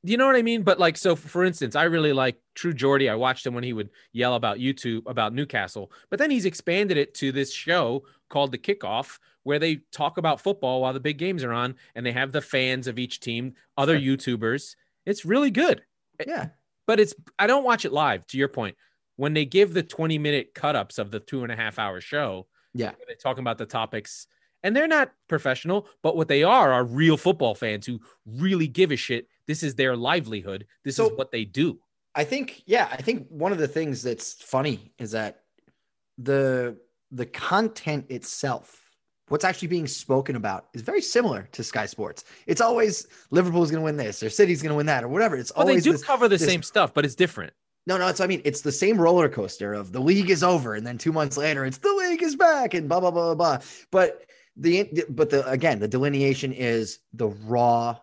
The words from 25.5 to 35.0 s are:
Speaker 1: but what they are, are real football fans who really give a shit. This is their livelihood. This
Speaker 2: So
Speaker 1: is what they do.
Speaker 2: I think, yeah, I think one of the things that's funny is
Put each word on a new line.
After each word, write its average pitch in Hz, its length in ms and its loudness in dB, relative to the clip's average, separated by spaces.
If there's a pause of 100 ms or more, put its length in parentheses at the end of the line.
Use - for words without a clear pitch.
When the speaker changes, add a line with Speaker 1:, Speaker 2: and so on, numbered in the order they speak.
Speaker 1:
but 196 120 2
what 160 120 0
they 147 160 4
are, 196 280 6
are 123 120 4
real 147 320 4
football 135 400 2
fans 107 280 -4
who 120 160 -8 (240)
really 160 440 -2
give 160 240 2
a 127 40 0
shit. 117 300 -6 (200)
This 156 160 -4
is 135 140 -4
their 131 200 2
livelihood. 110 680 -4 (180)
This 139 120 -6
Speaker 2:
So 226 140 2
Speaker 1:
is - 60 -8
what 135 140 -6
they 113 160 -4
do. 131 340 -2 (340)
Speaker 2:
I 147 100 0
think, 262 420 -6
yeah, 208 260 2
I 131 80 -10
think - 300 -4
one 165 200 -2
of 196 60 0
the 156 120 -2
things 151 340 -4
that's - 320 -6
funny 131 640 -4
is 110 140 -10